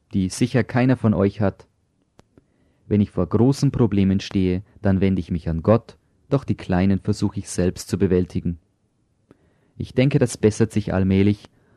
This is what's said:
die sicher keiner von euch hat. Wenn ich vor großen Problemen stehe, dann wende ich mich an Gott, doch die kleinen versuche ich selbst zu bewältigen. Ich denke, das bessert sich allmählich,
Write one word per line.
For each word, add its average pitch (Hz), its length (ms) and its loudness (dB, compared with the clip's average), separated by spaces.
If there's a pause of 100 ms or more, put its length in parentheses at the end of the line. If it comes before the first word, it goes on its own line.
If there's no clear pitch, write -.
(120)
die 95 160 -2
sicher 120 340 -2
keiner 127 340 0
von 110 160 0
euch 98 280 -2
hat. 98 260 -2 (1200)
Wenn 104 140 0
ich 101 100 0
vor 90 160 -2
großen 127 460 2
Problemen 98 480 2
stehe, 92 420 -2 (180)
dann 95 200 0
wende 95 180 2
ich 87 140 -6
mich 87 160 -6
an 80 140 -4
Gott, - 340 0 (320)
doch - 160 -2
die 101 120 -2
kleinen 95 440 0
versuche 101 400 -4
ich - 80 -16
selbst - 400 -4
zu 95 100 -4
bewältigen. 87 600 0 (1200)
Ich - 160 -12
denke, 135 280 2
das 120 160 0
bessert 107 360 0
sich 101 220 -4
allmählich, 95 520 2 (300)